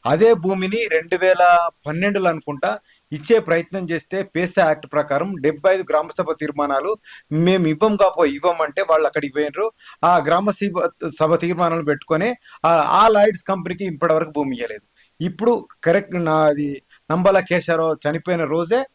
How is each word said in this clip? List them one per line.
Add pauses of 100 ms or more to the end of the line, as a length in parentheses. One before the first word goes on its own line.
అదే
భూమిని
రెండు
వేల (180)
పన్నెండులో
అనుకుంటా (320)
ఇచ్చే
ప్రయత్నం
చేస్తే,
పేసా
యాక్ట్
ప్రకారం
డెబ్బై
ఐదు
గ్రామ (100)
సభ
తీర్మానాలు (340)
మేము
ఇవ్వం
కాపో
ఇవ్వమంటే
వాళ్ళు
అక్కడికి
పోయినరు. (320)
ఆ
గ్రామ
సభ, (120)
సభ
తీర్మానాలు
పెట్టుకొని (300)
ఆ,
ఆ
లాయిడ్స్
కంపెనీకి
ఇప్పటివరకు
భూమి
ఇవ్వలేదు. (380)
ఇప్పుడు (160)
కరెక్ట్
నా,
అది (300)
నంబాల
కేశవరావు
చనిపోయిన
రోజే